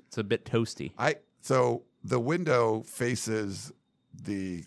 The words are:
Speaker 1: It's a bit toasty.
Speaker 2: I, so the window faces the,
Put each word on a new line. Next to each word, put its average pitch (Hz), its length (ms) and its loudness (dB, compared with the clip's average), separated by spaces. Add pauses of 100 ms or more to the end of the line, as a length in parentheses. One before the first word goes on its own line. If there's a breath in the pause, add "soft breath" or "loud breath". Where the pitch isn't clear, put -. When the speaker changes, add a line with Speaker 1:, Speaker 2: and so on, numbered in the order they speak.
Speaker 1:
It's - 120 -6
a 107 40 -2
bit 110 220 -2
toasty. 113 540 0
Speaker 2:
I, 151 160 2 (260)
so 123 400 2 (220)
the 123 160 0
window 123 640 2
faces 110 880 -2 (400)
the, 95 540 -6